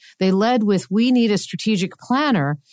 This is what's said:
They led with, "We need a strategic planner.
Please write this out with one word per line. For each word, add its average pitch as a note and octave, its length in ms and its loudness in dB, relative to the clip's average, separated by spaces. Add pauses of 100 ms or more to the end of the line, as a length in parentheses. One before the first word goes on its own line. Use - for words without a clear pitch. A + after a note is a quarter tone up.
(180)
They F#3+ 140 0
led A3 320 2
with, G3 260 0
"We A3+ 220 2
need A#3 200 2
a G3 60 0
strategic F#3+ 600 -4
planner. A3+ 640 -2 (140)